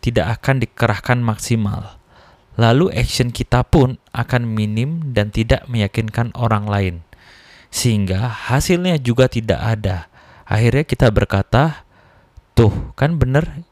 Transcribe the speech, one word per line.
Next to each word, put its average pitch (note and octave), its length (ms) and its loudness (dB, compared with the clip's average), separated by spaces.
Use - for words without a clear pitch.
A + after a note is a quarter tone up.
tidak A2+ 400 -2
akan C3+ 240 0
dikerahkan A#2 560 -2
maksimal. G#2+ 800 -2
Lalu A#2+ 400 4
action B2 320 -2
kita B2 400 -2
pun - 320 4
akan A#2+ 320 -2
minim A#2 640 -2
dan G#2+ 160 0
tidak A2+ 400 -2
meyakinkan A2+ 640 -2
orang A2 320 0
lain. G2+ 320 -2
Sehingga G#2 640 -2
hasilnya F3 680 0
juga B2 320 2
tidak A2+ 320 -2
ada. G2+ 480 -4
Akhirnya A#2 380 2
kita - 260 2
berkata, G#2 720 0
"Tuh, - 400 2
kan D#3 240 0
bener C#3 520 0